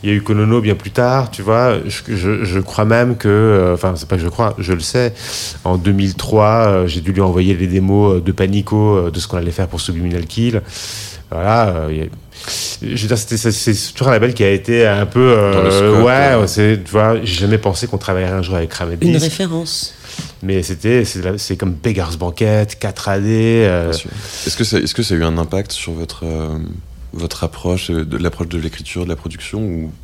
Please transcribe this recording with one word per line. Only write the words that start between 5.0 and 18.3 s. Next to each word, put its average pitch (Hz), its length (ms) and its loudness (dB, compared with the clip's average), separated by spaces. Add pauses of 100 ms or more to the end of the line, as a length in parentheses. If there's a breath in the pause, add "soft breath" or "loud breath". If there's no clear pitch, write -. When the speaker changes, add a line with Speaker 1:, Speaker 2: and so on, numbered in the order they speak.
Speaker 1:
En 90 140 2
deux 90 120 0
mille 98 240 0
trois, 107 540 2
euh, 92 180 2
j'ai 82 140 -2
dû 85 120 -4
lui 95 100 2
envoyer 92 340 2
les 92 100 -2
démos, 95 520 2
euh, - 20 0
de 85 100 -2
Panico, 101 680 2
euh, 85 120 0
de 78 80 -8
ce 82 80 -8
qu'on - 100 -6
allait 87 140 -2
faire 92 160 -4
pour 87 140 -6
Subliminal 87 460 -4
Kill. 113 360 0 (680 loud breath)
Voilà, 104 420 2
euh, 80 220 -2
y 78 100 -4
a, - 20 -6 (760 loud breath)
je 113 220 -6
veux 107 60 -2
dire, 117 100 2
c'était, 110 180 -4
c'est, 110 140 0
c'est - 420 -2
toujours - 140 -2
un 135 60 6
label 117 200 4
qui 107 120 0
a 98 60 4
été 113 360 4
un 101 200 2
peu, - 120 0
euh, 113 340 6
Speaker 2:
Dans 95 100 4
le 95 100 4
scope, 104 320 6
Speaker 1:
ouais, 131 320 6
Speaker 2:
ouais. 107 100 4
Speaker 1:
c'est, 104 380 2
tu - 80 -12
vois, 107 320 4
j'ai 90 160 -2
jamais 104 180 4
pensé 107 300 -2
qu'on 98 100 -2
travaillerait 92 320 -2